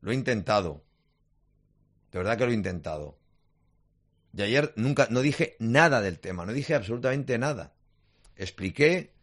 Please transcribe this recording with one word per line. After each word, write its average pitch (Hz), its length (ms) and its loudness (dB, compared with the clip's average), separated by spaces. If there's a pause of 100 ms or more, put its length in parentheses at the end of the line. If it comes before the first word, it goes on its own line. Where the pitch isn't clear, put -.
Lo 101 100 -6
he 123 40 0
intentado. 107 680 0 (1300)
De 92 80 -8
verdad 104 180 0
que 120 80 0
lo 120 60 2
he 120 40 2
intentado. 80 640 -6 (1160)
Y 98 80 -4
ayer 127 340 2
nunca, 131 340 2
no 123 100 2
dije 147 380 0
nada 127 420 4
del 92 180 -2
tema, 90 260 -8
no 104 80 -6
dije 143 220 -2
absolutamente 123 640 -2
nada. 123 360 -4 (640)
Expliqué 131 880 0